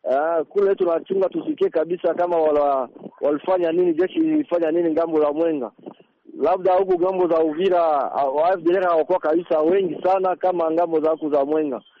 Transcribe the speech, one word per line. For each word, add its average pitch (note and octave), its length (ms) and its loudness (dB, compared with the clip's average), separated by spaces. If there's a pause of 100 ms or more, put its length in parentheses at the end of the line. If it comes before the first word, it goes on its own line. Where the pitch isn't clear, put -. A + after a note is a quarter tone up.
(120)
Ah, D#3 320 0
kule G3 320 0
tunachunga F#3 540 0
tusikie E3 400 -2
kabisa E3+ 440 -2
kama F3 240 -2
wala, C#3+ 520 0 (320)
walifanya E3 500 0
nini, F3 220 2
jeshi F3+ 260 -2
ilifanya D#3+ 520 0
nini E3+ 200 0
ngambo D#3+ 300 0
za D3 100 2
Mwenga. D3+ 400 -2 (680)
Labda F3+ 380 0
huku F#3 260 2
ngambo F3+ 260 0
za D#3+ 160 2
Uvira, D#3+ 680 0
ah, C3+ 140 -2
wa D3+ 280 0
F F3+ 100 -4
D E3+ 80 2
L F#3 60 2
R F#3+ 120 0
hawakuwa E3+ 300 2
kabisa E3 400 0
wengi E3+ 440 0
sana F#3 320 0
kama F3 360 -2
ngambo E3 280 0
za D3+ 100 0
huku D#3 200 -2
za C#3 160 2
Mwenga. D3 360 -2 (180)